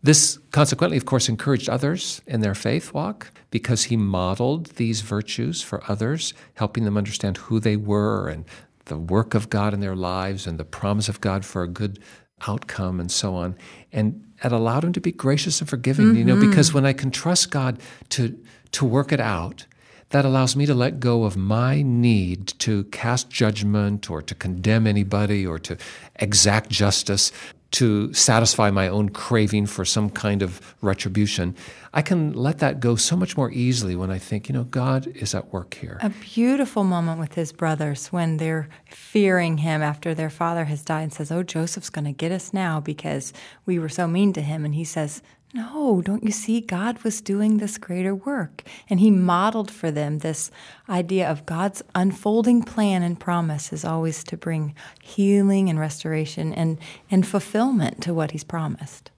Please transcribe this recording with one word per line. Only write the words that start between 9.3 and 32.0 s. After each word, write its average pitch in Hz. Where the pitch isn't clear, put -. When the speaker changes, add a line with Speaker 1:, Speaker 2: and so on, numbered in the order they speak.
Speaker 1:
of 110
God 104
in 101
their 95
lives 92
and 82
the 80
promise 104
of 101
God 95
for 95
a 87
good 98
outcome 92
and 87
so 95
on. 90
And 110
it 127
allowed 117
him 175
to 180
be 175
gracious 143
and 151
forgiving, 143
you 226
know, 190
Speaker 2:
Mm-hmm. 208
Speaker 1:
because 160
when 139
I 139
can 135
trust -
God 131
to, -
to -
work 135
it 143
out, 90
that 143
allows 131
me 143
to 143
let 131
go 120
of 98
my 117
need 113
to 101
cast 120
judgment 104
or 80
to -
condemn 107
anybody 101
or 80
to -
exact 104
justice 101
to 107
satisfy 113
my 95
own 101
craving 104
for 95
some 107
kind 101
of 92
retribution. 98
I 151